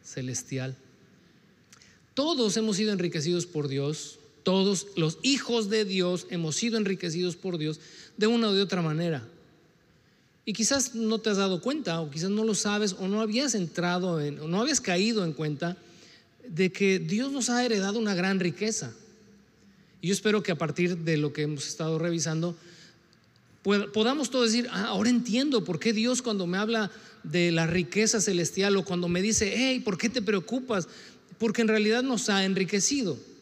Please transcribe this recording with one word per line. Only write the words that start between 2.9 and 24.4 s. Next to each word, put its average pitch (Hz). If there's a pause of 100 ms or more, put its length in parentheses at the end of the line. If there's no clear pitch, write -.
enriquecidos 170
por 147
Dios, 139 (240)
todos 190
los 160
hijos 233
de 220
Dios 180
hemos 165
sido 226
enriquecidos 180
por 175
Dios 156 (360)
de 214
una 226
o 196
de 196
otra 180
manera. 156 (1160)
Y 220
quizás 240
no 226
te 220
has 202
dado 190
cuenta, 226
o 156
quizás 160
no 214
lo 220
sabes, 208
o 190
no 208
habías 233
entrado 175
en, 147
o 151
no 180
habías 277
caído 196
en 160
cuenta 156 (720)
de 180
que 190
Dios 214
nos 254
ha 240
heredado 202
una 208
gran 190
riqueza. 180 (1080)
Y 165
yo 190
espero 208
que 185
a 151
partir 175
de 160
lo 147
que 151
hemos 147
estado 160
revisando, 165 (1080)
pod-, 202
podamos 247
todos 240